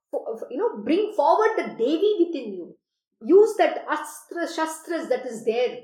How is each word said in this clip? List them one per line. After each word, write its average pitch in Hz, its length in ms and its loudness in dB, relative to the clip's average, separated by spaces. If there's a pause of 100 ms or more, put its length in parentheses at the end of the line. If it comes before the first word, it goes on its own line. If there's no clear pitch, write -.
(500)
you 247 80 -8
know, 330 260 -2
bring 339 320 0
forward 392 400 4
the 233 220 -4
Devi 330 420 2
within 277 340 -2
you? 175 220 -14 (460)
Use 392 360 6
that - 320 2
astra - 640 -6
shastras 320 540 -4
that 247 180 -2
is 226 200 -8
there. 233 380 0